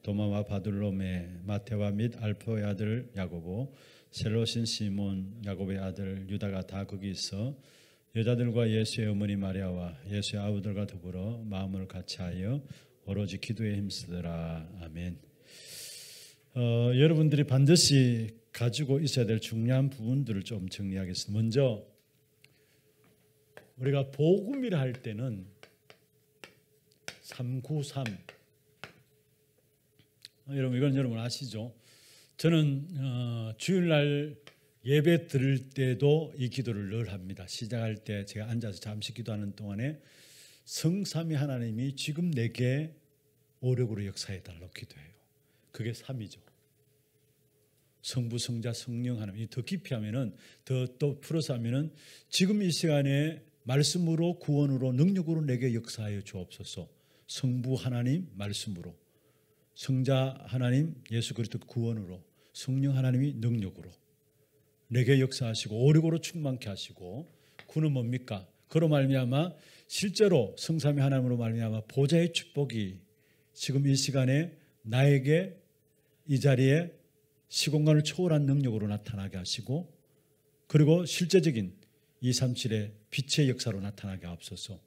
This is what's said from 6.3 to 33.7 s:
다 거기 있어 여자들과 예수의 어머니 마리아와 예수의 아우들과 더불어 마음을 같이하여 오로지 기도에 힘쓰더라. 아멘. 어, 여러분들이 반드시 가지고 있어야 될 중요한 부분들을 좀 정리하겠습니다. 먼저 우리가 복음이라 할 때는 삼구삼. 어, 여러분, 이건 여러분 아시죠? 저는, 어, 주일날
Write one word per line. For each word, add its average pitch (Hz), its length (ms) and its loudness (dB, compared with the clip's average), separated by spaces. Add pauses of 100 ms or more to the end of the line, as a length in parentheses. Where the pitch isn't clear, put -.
다 98 240 -6
거기 98 240 -8
있어 107 500 -6 (560)
여자들과 117 540 2
예수의 110 380 0
어머니 101 280 0
마리아와 92 640 -4 (120)
예수의 104 320 -2
아우들과 101 440 -2
더불어 95 600 -8
마음을 95 420 -6
같이하여 92 760 -6 (420)
오로지 98 340 -2
기도에 107 360 -4
힘쓰더라. 85 1040 -6
아멘. 82 360 -8 (1400)
어, 120 420 2
여러분들이 151 480 6
반드시 131 840 6 (240)
가지고 135 480 0
있어야 131 240 2
될 110 160 0
중요한 127 480 0
부분들을 113 540 -2
좀 95 260 -6
정리하겠습니다. 95 680 -4
먼저 113 560 0 (1800)
우리가 135 360 0
복음이라 202 680 2
할 127 140 0
때는 107 540 -6 (1700)
삼구삼. 131 840 -6 (2500)
어, 139 100 -8
여러분, 131 220 0
이건 135 180 2
여러분 123 220 0
아시죠? 117 560 -6 (640)
저는, 151 500 2 (120)
어, 120 580 -4
주일날 151 800 2 (500)